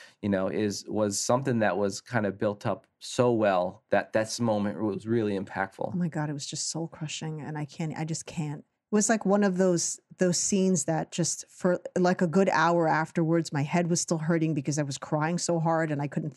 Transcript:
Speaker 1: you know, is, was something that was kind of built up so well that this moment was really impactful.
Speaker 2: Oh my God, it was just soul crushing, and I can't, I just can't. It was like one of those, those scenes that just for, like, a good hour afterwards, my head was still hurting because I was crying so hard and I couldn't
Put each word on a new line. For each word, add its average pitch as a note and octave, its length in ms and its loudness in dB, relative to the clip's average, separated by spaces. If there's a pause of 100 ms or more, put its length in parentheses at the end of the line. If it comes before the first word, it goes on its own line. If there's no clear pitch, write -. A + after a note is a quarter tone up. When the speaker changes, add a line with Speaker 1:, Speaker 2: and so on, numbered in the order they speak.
(220)
Speaker 1:
you G#2 60 -2
know, F#2+ 180 2
is, G2+ 420 -2
was G#2 300 0
something B2+ 400 2
that G2+ 180 2
was G2 240 -2
kind A#2 240 -2
of G2 140 -4
built G#2 280 -2
up G2+ 200 -4 (140)
so B2 320 -2
well F#2+ 580 2
that G2+ 220 0
this A2 260 -2
moment G#2 420 0
was G2+ 280 -4
really A2 280 0
impactful. G2 560 -6
Speaker 2:
Oh - 40 -4
my F3 120 0
God, D3+ 220 -4
it D3 40 -6
was C#3+ 120 -10
just - 240 -8
soul E3 160 -6
crushing, D#3 540 -10
and D3+ 180 -8
I D3+ 60 -4
can't, D#3 340 -6
I D#3 60 -4
just D#3+ 220 -8
can't. D3 340 -6
It - 340 -14
was G#3 140 4
like A3 180 2
one G3+ 160 4
of G3 160 2
those, F3+ 400 2 (200)
those F3+ 200 4
scenes F#3+ 460 2
that D#3+ 260 -2
just - 380 -2
for, - 320 0 (180)
like, F3+ 240 4
a F3+ 60 2
good F#3 220 4
hour E3+ 360 4
afterwards, D#3+ 640 2
my C#3+ 120 0
head F3 260 0
was F3 100 2
still - 180 -2
hurting D#3+ 360 2
because D3 240 -2
I D3 60 0
was C#3 120 -6
crying D#3+ 400 -2
so E3+ 220 0
hard D#3+ 320 0
and C#3+ 100 -2
I D3 60 -2
couldn't D#3 300 -4